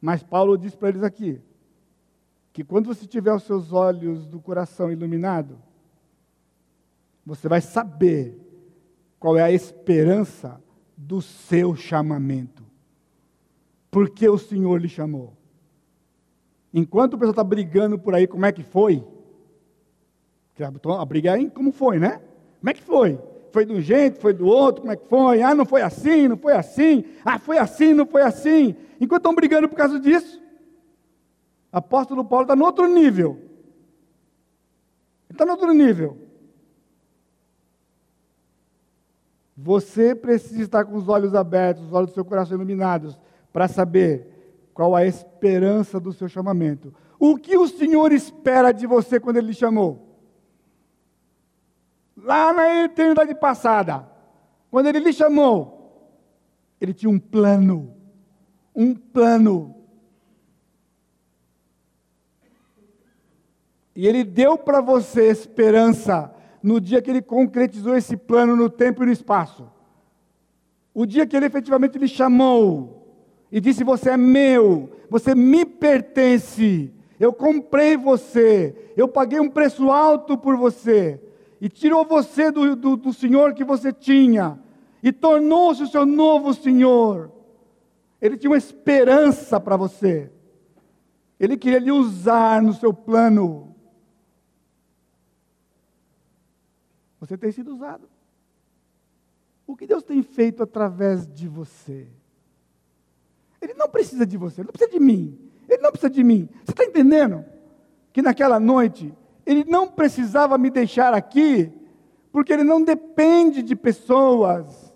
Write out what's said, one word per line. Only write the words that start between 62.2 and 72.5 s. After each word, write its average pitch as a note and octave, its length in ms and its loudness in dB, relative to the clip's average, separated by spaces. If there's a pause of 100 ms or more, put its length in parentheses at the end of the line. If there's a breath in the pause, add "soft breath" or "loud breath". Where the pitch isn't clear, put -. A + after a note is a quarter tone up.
E F#3 120 -2
Ele A#3+ 180 2
deu B3 320 2
para C#4+ 240 0
você A#3+ 480 2
esperança G#3+ 1040 0 (280 soft breath)
no A3 180 0
dia G#3 220 0
que C4 80 -8
Ele C4 100 -2
concretizou B3 760 -2
esse A#3 200 -4
plano A#3+ 400 0
no A#3 140 2
tempo A#3+ 320 -2
e B3 40 0
no B3 60 2
espaço. F3 580 -4 (1200)
O A3+ 100 -4
dia B3 220 0
que B3+ 100 -4
Ele C#4 100 0
efetivamente C4+ 520 -2
lhe C4+ 100 0
chamou A#3+ 1080 0 (340)